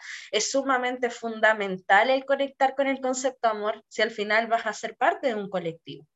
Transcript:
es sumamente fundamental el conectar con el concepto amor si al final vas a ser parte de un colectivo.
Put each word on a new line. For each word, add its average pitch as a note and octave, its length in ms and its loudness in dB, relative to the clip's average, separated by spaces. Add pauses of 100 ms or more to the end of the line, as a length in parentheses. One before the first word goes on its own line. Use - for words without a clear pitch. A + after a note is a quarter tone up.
(320)
es G#3 180 0
sumamente B3+ 600 0
fundamental G#3+ 1000 2
el C4+ 140 2
conectar C4+ 500 0
con C#4 140 0
el C4+ 120 -2
concepto B3+ 480 -2
amor G#3 400 -2
si - 140 -2
al A#3 80 2
final G#3+ 380 0
vas A3+ 180 0
a G#3+ 60 -2
ser A3 240 -10
parte D#4 320 2
de A3 80 -2
un G3+ 120 -6
colectivo. E3+ 560 -8 (120)